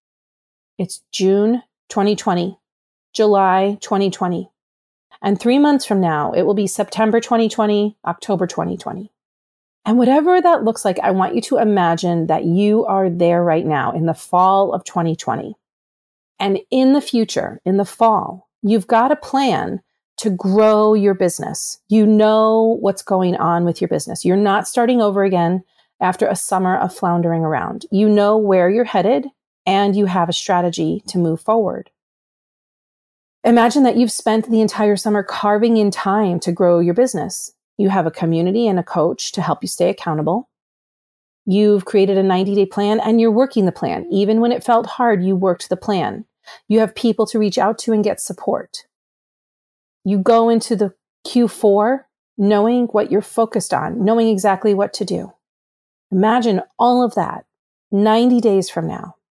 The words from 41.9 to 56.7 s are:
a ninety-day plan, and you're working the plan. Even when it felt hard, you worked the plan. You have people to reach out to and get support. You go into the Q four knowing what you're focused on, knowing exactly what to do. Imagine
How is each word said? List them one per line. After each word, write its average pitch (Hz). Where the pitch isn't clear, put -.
a 196
ninety-day 190
plan, 202
and 226
you're 226
working 226
the 175
plan. -
Even 208
when 240
it -
felt 233
hard, 220
you 190
worked 185
the 185
plan. 202
You 220
have 220
people 220
to 233
reach 208
out 208
to 226
and 214
get -
support. -
You 196
go 226
into 233
the 196
Q 240
four 214
knowing 214
what 220
you're 202
focused 220
on, -
knowing 226
exactly 202
what 202
to -
do. 175
Imagine 214